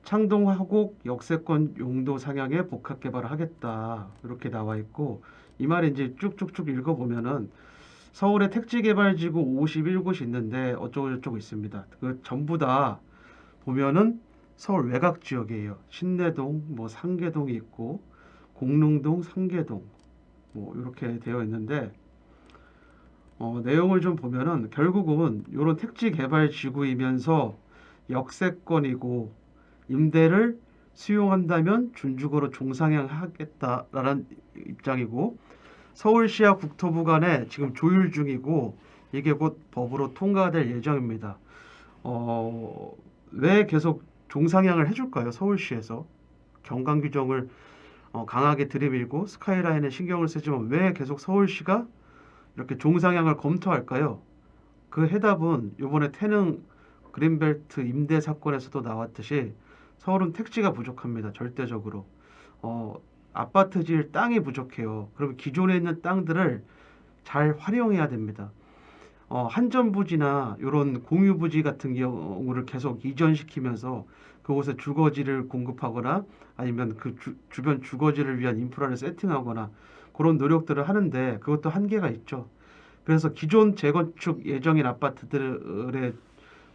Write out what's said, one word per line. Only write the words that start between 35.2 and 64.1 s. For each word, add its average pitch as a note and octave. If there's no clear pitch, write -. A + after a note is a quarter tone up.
서울시와 G#3+
국토부 E3
간에 D#3+
지금 C#3
조율 F3+
중이고 C#3
이게 C#3
곧 D3+
법으로 C3
통과될 F3+
예정입니다. A2+
어, A#2
왜 F#3+
계속 D#3+
종상향을 E3+
해줄까요? G3+
서울시에서 B2
경관 C#3+
규정을, C3
어, A2+
강하게 C#3
들이밀고 C3+
스카이라인에 E3+
신경을 E3+
쓰지만 D3
왜 F3
계속 C#3+
서울시가 G3
이렇게 B2+
종상향을 E3
검토할까요? C#3+
그 D#3+
해답은 E3
요번에 C#3+
태릉 G3+
그린벨트 D3+
임대 C#3+
사건에서도 D3
나왔듯이 A#2
서울은 F#3
택지가 A3
부족합니다. A#2+
절대적으로. A2
어, A#2
아파트 F#3+
지을 D#3